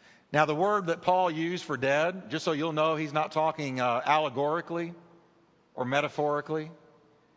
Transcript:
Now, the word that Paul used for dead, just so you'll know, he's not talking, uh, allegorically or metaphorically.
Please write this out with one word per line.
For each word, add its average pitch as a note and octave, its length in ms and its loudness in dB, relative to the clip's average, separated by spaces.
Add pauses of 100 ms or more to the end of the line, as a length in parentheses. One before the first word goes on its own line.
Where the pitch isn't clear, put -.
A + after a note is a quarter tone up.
(320)
Now, D3 120 6
the D3+ 100 2
word G3 320 2
that E3 160 -2
Paul F3+ 300 2
used E3 320 -4
for D3 120 -4
dead, D3 540 0
just D3+ 140 -6
so E3+ 80 2
you'll D#3 200 -2
know, D#3 220 2
he's D3+ 180 -4
not D3+ 200 -2
talking, D#3 480 -2
uh, B2 240 2
allegorically D#3 920 0 (800)
or B2+ 100 -4
metaphorically. D3 840 -2 (680)